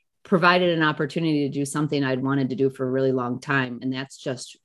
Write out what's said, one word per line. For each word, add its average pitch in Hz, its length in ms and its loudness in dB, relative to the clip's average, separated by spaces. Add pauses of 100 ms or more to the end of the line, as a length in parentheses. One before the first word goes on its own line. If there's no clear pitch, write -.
(240)
provided 180 520 4
an 160 80 2
opportunity 151 640 0
to 135 60 -4
do 143 120 -2
something 151 380 -2
I'd 131 200 -2
wanted 135 260 0
to 127 60 -4
do 135 160 2
for 135 160 -4
a 127 40 -2
really 131 200 2
long 127 280 -2
time. 131 440 -2
And 131 100 -4
that's 135 240 -10
just - 480 -10